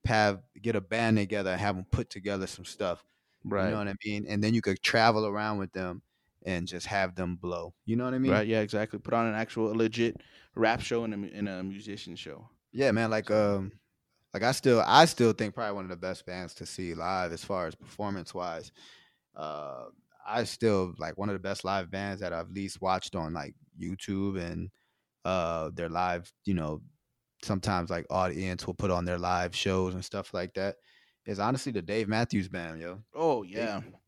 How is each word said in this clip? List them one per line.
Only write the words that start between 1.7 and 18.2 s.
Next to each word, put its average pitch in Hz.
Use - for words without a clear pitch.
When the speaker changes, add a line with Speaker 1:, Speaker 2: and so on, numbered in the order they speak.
Speaker 1:
'em 95
put -
together 98
some -
stuff. 90
Speaker 2:
Right. 98
Speaker 1:
You 87
know 107
what 104
I 98
mean? 104
And 104
then 110
you 113
could 95
travel 110
around 104
with 95
them 92
and 87
just 90
have 95
them 90
blow. 87
You 113
know 123
what 127
I -
mean? 131
Speaker 2:
Right. 107
Yeah, 110
exactly. 107
Put -
on 117
an 107
actual, 110
a 110
legit 113
rap 113
show 117
and 110
a 101
mu-, 101
and 101
a 92
musician 98
show. 78
Speaker 1:
Yeah, 127
man. 110
Like, 107
Speaker 2:
So 104
Speaker 1:
um, 95
like, 98
I 123
still, 120
I 147
still 117
think 104
probably 107
one 98
of 90
the 85
best 92
bands 90
to 85
see 87
live 87
as 82
far 90
as 78
performance-wise. 90